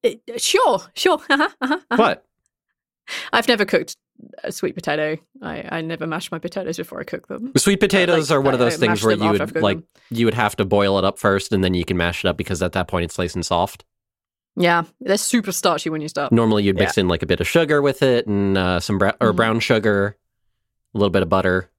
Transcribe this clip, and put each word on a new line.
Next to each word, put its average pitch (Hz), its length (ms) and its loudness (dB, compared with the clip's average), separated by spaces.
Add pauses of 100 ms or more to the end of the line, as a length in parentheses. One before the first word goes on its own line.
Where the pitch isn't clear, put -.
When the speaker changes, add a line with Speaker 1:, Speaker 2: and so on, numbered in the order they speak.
Speaker 1:
uh, 233 340 -4
sure, 311 420 2 (140)
sure. 339 300 2
<laughs> - 60 -4
Uh-huh, 294 180 2 (120)
uh-huh, 262 140 -2 (160)
uh-huh. 233 60 0
Speaker 2:
What? 208 280 0 (1080)
Speaker 1:
I've 233 160 0
never 214 180 2
cooked - 300 -2 (480)
a - 80 -6
sweet - 220 -6
potato. 156 440 -4 (240)
I, - 280 -12
I 165 120 -8
never 160 240 -8
mash 165 240 -8
my 170 80 -10
potatoes 180 400 -8
before - 220 -12
I - 40 -10
cook - 240 -12
them. 254 280 -12
Speaker 2:
Sweet 196 240 2
potatoes 175 500 2
Speaker 1:
Like, 156 60 4
Speaker 2:
are 139 40 4
one 139 140 2
of 123 60 0
Speaker 1:
I, 127 40 4
Speaker 2:
those 120 100 0
Speaker 1:
I - 40 -8
Speaker 2:
things 107 220 0
Speaker 1:
mash 107 40 -4
Speaker 2:
where 110 120 4
Speaker 1:
them 104 80 -2
Speaker 2:
you 104 60 2
Speaker 1:
after - 20 2
Speaker 2:
would, 98 100 2
Speaker 1:
I've - 120 -6
cooked 160 100 0
Speaker 2:
like, 101 140 2
Speaker 1:
them. - 80 -16 (240)
Speaker 2:
you 117 160 0
would 107 80 2
have 110 220 0
to 104 80 0
boil 98 340 2
it 92 60 0
up 98 140 0
first 98 340 0
and 95 120 2
then 92 100 2
you 87 100 0
can 92 140 -2
mash 87 260 -2
it 98 40 2
up 82 100 -2
because 87 240 -4
at 87 100 -2
that 92 160 -2
point 87 160 -2
it's - 140 -10
nice 90 160 -4
and 87 100 -4
soft. 87 400 -2 (720)
Speaker 1:
Yeah, 170 280 2 (160)
they're 196 160 0
super 208 360 -2
starchy 160 380 -2
when 156 100 -6
you 151 80 -10
start. 143 240 -2
Speaker 2:
Normally 110 320 4
you'd 98 120 2
mix 92 200 0
Speaker 3:
Yeah. 104 60 2
Speaker 2:
in, 92 60 2
like, 85 140 0
a 80 40 -6
bit - 140 0
of 85 80 -2
sugar 151 320 2
with 139 220 0
it 123 240 2
and, 101 320 2
uh, 90 220 2
some 98 180 -2
bra-, 98 220 4
or 113 120 4
Speaker 1:
Mm. 90 40 0
Speaker 2:
brown 113 240 2
sugar, 104 560 0 (760)
a 110 40 -4
little 101 120 4
bit 95 120 2
of 90 60 -2
butter. 92 500 2